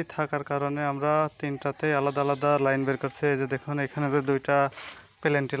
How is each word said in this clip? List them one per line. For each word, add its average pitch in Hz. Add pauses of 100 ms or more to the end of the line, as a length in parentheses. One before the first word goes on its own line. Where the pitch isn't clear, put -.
(140)
থাকার 147
কারণে 143 (120)
আমরা 143 (260)
তিনটাতেই 143
আলাদা 139
আলাদা 143 (140)
লাইন 135
বের 131
করছি। - (100)
এই 139
যে 135
দেখুন, 143 (100)
এখানে 147
যে 147 (100)
দুইটা 139 (640)
প্লেনটি 143